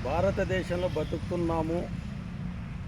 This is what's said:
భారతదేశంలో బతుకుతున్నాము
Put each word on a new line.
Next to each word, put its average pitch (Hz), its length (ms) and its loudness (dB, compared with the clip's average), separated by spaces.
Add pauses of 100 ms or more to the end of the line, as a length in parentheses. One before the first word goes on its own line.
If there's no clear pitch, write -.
భారతదేశంలో 180 840 2
బతుకుతున్నాము 165 1000 0 (1000)